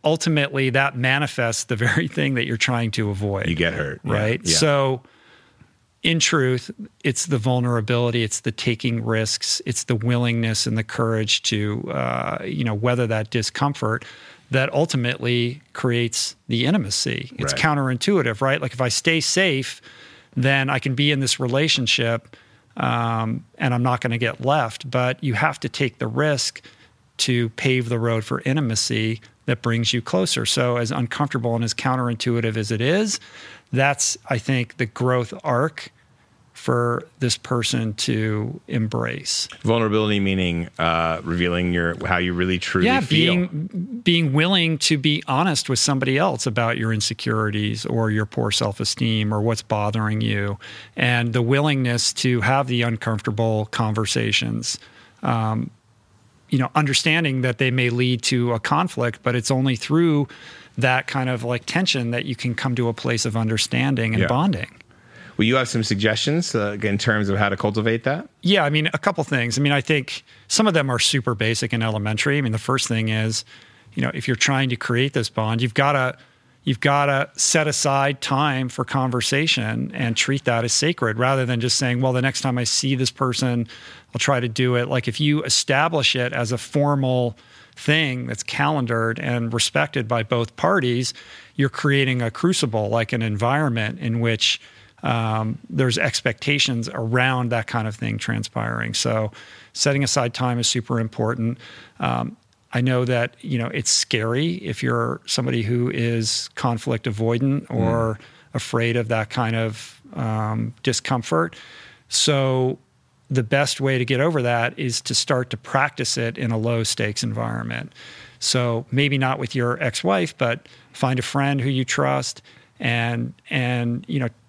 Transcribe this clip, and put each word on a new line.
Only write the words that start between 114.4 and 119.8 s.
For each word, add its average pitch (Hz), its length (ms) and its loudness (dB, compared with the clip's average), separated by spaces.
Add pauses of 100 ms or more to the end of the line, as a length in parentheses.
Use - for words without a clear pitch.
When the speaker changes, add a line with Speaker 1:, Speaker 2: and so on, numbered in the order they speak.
Speaker 1:
that 120 360 2
is 123 240 -2
to - 120 -4
start 127 360 0
to 113 60 -6
practice 139 600 -2
it 117 220 -4
in 120 120 -2
a 113 80 0
low 113 240 0
stakes 107 400 -2
environment. 113 720 -4 (460)
So 120 520 0
maybe 139 280 2
not 131 200 0
with 127 160 -6
your 123 280 -2